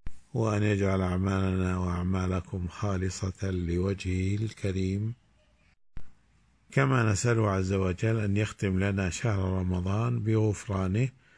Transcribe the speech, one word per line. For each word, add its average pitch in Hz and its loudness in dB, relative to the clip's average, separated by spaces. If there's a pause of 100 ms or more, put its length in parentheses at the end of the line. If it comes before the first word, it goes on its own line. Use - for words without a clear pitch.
(340)
وأن 107 0
يجعل 98 2
أعمالنا 92 0
وأعمالكم 90 -2
خالصة 95 -4
لوجهه 92 -2
الكريم. 101 -2 (1600)
كما 131 4
نسأله 113 2
عز 95 2
وجل 95 0
أن 101 0
يختم 101 0
لنا 98 0
شهر 95 0
رمضان 98 0
بغفرانه، 107 0 (280)